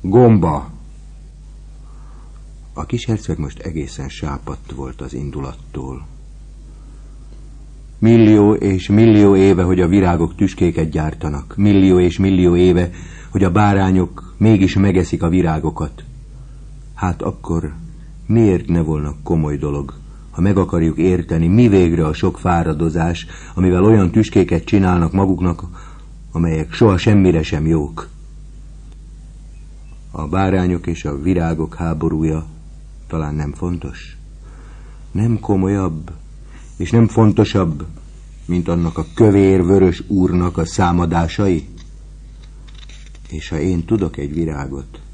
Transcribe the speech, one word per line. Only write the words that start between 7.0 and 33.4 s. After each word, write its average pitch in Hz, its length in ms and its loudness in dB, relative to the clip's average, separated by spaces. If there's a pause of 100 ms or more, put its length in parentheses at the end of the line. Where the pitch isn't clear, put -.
Millió 107 560 6
és 95 340 -2
millió 104 480 6
éve, 95 280 4
hogy 90 160 2
a 87 80 2
virágok 87 480 2
tüskéket 85 540 -2
gyártanak. 76 680 -6
Millió 95 420 4
és 87 180 2
millió 90 380 2
éve, 87 340 4 (400)
hogy 98 140 0
a 90 80 2
bárányok 95 840 0
mégis 101 380 4
megeszik 90 480 0
a 82 60 0
virágokat. 80 760 -2 (880)
Hát 90 280 -6
akkor 82 520 -6 (520)
miért 107 420 2
ne 85 140 0
volna 73 420 -4
komoly 76 340 -2
dolog, 71 360 -6 (360)
ha - 120 -6
meg 95 160 2
akarjuk 82 400 0
érteni, 85 500 0
mi 117 200 4
végre 85 380 2
a 80 80 -2
sok - 260 -4
fáradozás, 85 880 -2 (260)
amivel 90 300 2
olyan 101 280 4
tüskéket 95 520 0
csinálnak 90 480 0
maguknak, 92 520 -2 (680)
amelyek 80 420 -4
soha 101 240 4
semmire 92 460 2
sem 78 240 -4
jók? 78 420 -4 (2000)
A 80 160 -10
bárányok 92 600 0
és 85 180 -8
a 71 160 -6
virágok 82 540 -2
háborúja 80 720 -4 (600)
talán 76 280 -6
nem 71 180 -6